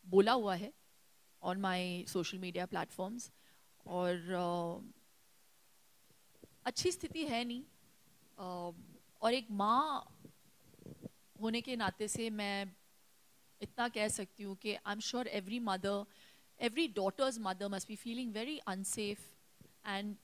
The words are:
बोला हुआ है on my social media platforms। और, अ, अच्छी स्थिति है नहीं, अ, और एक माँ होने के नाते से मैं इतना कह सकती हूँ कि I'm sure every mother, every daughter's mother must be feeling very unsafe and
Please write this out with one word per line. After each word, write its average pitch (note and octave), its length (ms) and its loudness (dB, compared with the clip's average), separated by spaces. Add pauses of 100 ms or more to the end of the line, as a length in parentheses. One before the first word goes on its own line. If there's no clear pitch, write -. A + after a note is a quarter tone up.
बोला G3 260 10
हुआ G#3 220 4
है G#3 180 -4 (760)
on F#3 120 0
my F3+ 480 0
social F#3 340 -2
media F3+ 320 -4
platforms। F#3+ 580 -4 (560)
और, F3+ 260 2 (200)
अ, F3 540 0 (1800)
अच्छी F4 260 2
स्थिति D#4+ 320 -4
है A#3+ 200 0
नहीं, A#3+ 180 -4 (760)
अ, F3+ 320 -6 (520)
और A#3 120 6
एक B3 160 0
माँ A#3 600 2 (1300)
होने A3+ 180 0
के B3 160 -4
नाते G#3+ 320 0
से A3+ 220 -2
मैं G3+ 420 -2 (920)
इतना A#3+ 260 -2
कह G#3+ 200 0
सकती G#3 340 -6
हूँ G3 140 -6
कि G#3 200 -2
I'm G#3 240 -4
sure B3 240 -2 (100)
every G#3 260 -2
mother, G3+ 440 0 (580)
every A#3+ 320 2
daughter's A#3 440 2
mother G3 300 -2
must G3 200 -4
be G#3+ 80 -8
feeling A#3 360 -4
very B3 260 -4 (100)
unsafe G3+ 520 -2 (680)
and G#3 380 -2